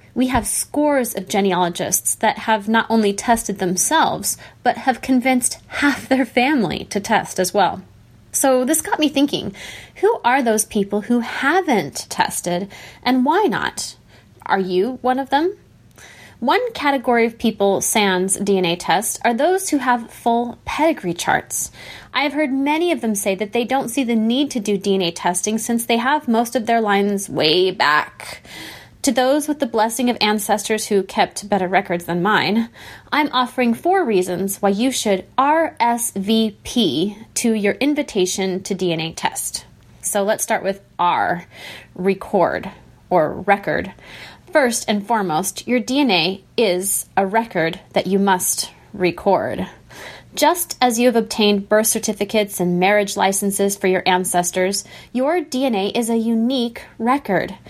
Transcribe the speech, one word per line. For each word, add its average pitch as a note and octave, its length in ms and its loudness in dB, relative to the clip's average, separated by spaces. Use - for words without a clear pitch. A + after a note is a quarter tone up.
we B3+ 120 2
have B3+ 200 -2
scores C#4+ 680 -2
of F#3 160 -8
genealogists F3+ 840 0
that - 240 0
have G#3+ 280 0
not A3 220 2
only G#3+ 240 4
tested A3 460 0
themselves, G3 760 0
but A#3+ 140 0
have B3 240 -2
convinced B3+ 640 2
half - 420 -2
their C4 160 2
family A#3+ 600 0
to - 140 -4
test G3+ 400 0
as F3+ 140 0
well. F#3+ 300 2
So C4 340 2
this D#4 160 0
got G4+ 180 -4
me D4+ 80 4
thinking, C#4 480 0
who G#4+ 280 2
are B3+ 160 4
those A3 240 2
people G3+ 360 -2
who A#3+ 180 2
haven't C4+ 880 0
tested, F3 600 -2
and B3+ 200 2
why E4 200 4
not? - 520 -2
Are G3 120 2
you F#3+ 420 0
one B3+ 180 0
of C4+ 100 -6
them? E4+ 260 2
One G4+ 340 0
category B3 520 2
of A#3 120 -4
people G3+ 440 2
sans F#3+ 560 2
D G3 200 2
N F3+ 80 2
A E3+ 100 0
test F3 480 -2
are A#3+ 100 2
those F4 360 0
who D4 80 2
have B3 340 -2
full A#3 540 -2
pedigree D4 480 0
charts. - 560 -2
I C4+ 100 0
have C#4+ 100 -2
heard D4 180 0
many D4+ 400 2
of C4 100 -2
them A3+ 120 0
say G3+ 220 0
that G3+ 160 -4
they A#3+ 140 0
don't C4 240 -2
see C4 160 -2
the A#3 100 0
need A#3+ 360 0
to B3 80 -4
do G3+ 180 0
D G3 180 0
N F#3+ 60 2
A E3+ 100 0
testing F#3+ 460 -2
since A#3 280 -2
they A#3 120 2
have C#4+ 300 0
most A#3 280 0
of A#3 100 -2
their A#3 160 2
lines G3+ 480 0
way E3 420 2
back. - 720 0
To C4+ 100 2
those C4+ 340 2
with D4 120 -4
the C#4+ 60 -2
blessing A#3 440 0
of A#3+ 100 0
ancestors G#3+ 680 0
who G3 160 2
kept - 440 -2
better F#3 220 0
records F#3 340 0
than E3+ 180 -2
mine, G3+ 480 2
I'm D4 180 2
offering B3 420 0
four F4+ 300 2
reasons F#3 580 -2
why G3+ 80 4
you A3 220 2
should G3+ 340 -2
R D4+ 420 2
S A#3+ 320 0
V A3 520 0
P G3 540 0
to A3+ 180 2
your G3+ 220 0
invitation G3 880 -2
to G3+ 120 -4
D F3 180 -2
N D#3+ 80 -2
A E3 120 -6
test. - 520 -6
So G3+ 220 -2
let's G#3 200 0
start G#3 200 -2
with G3 180 -4
R, F3 480 0
record, F#3+ 760 0
or E3 240 2
record. G3 600 0
First B3+ 380 2
and G#3 180 0
foremost, G3 580 -2
your B3 140 0
D B3+ 220 0
N C4 100 4
A F#3 320 0
is G3 480 0
a G3 100 2
record F#3 540 -2
that - 140 0
you G3 120 2
must F#3+ 500 0
record. F3 720 0
Just E4+ 440 0
as A#3+ 200 2
you B3 80 4
have A#3 80 4
obtained G#3 540 2
birth G#3+ 180 4
certificates G#3 720 -2
and F3 200 2
marriage G3+ 380 2
licenses G3 580 0
for - 120 -2
your F#3 200 2
ancestors, F#3 800 0
your D4 300 0
D C4+ 240 -4
N A#3+ 100 0
A G3 140 0
is A#3 200 -2
a A#3 80 2
unique A#3 680 0
record. A3+ 580 -2